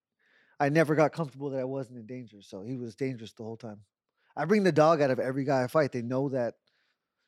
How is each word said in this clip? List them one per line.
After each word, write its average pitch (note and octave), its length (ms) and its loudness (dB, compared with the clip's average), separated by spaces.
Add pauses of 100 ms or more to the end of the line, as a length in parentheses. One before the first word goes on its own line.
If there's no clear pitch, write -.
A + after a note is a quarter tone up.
(600)
I C#3+ 100 2
never D#3 240 4
got D3 180 4
comfortable C#3 380 -8
that C3+ 100 -4
I B2+ 60 -4
wasn't C3 320 -8
in A2+ 80 -16
danger, A2 380 -16
so G2 180 -14
he B2 160 -10
was A#2 180 -10
dangerous B2 380 -6
the A#2 100 -16
whole A2+ 140 -10
time. G#2+ 220 -14 (580)
I D3+ 80 -2
bring G#3 160 4
the F#3 100 4
dog D3+ 300 6
out C#3 80 4
of B2+ 100 0
every C3+ 240 -2
guy C3 200 0
I B2 40 -2
fight. D3+ 240 2
They A#2+ 120 -6
know C3 260 -2
that B2 240 -2 (760)